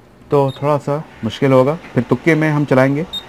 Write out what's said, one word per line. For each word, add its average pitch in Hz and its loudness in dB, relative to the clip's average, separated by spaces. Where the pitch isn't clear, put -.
तो 139 2
थोड़ा 147 -2
सा 143 -6
मुश्किल 131 0
होगा। 131 4
फिर 123 0
तुक्के 160 0
में 156 0
हम 147 0
चलाएंगे, 139 2